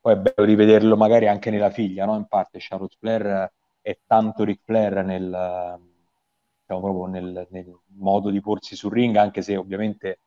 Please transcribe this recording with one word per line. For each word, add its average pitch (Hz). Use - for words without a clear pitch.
Poi 113
è -
bello 98
rivederlo 107
magari 107
anche 104
nella 104
figlia, 98
no? 107
In 107
parte -
Charlotte 95
Flair 101
è -
tanto 110
Ric 101
Flair 104
nel, 90
diciamo, 92
proprio 92
nel, 90
nel 90
modo 98
di 101
porsi 104
sul 101
ring, 117
anche 104
se 101
ovviamente 98